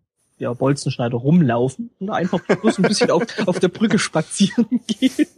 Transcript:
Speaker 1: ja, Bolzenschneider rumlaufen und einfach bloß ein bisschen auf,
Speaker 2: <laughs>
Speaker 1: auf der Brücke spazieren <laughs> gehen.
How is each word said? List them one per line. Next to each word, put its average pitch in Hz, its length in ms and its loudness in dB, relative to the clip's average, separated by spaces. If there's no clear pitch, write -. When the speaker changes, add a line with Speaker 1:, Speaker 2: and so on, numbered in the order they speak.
Speaker 1:
ja, 123 160 -6
Bolzenschneider 127 640 -2
rumlaufen 135 840 2
und 190 120 -6
einfach 180 320 -2
bloß - 360 0
ein 190 40 2
bisschen - 260 2
auf, 165 140 2
Speaker 2:
<laughs> - 240 -4
Speaker 1:
auf 185 120 0
der 180 100 2
Brücke 214 300 0
spazieren - 680 -2
<laughs> - 100 -10
gehen. - 400 -2